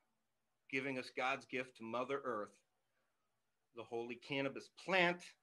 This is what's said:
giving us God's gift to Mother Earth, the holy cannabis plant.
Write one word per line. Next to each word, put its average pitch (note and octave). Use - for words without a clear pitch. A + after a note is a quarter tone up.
giving C3+
us B2
God's C3
gift B2+
to A2
Mother B2
Earth, G#2+
the A2+
holy A#2
cannabis C3+
plant. F3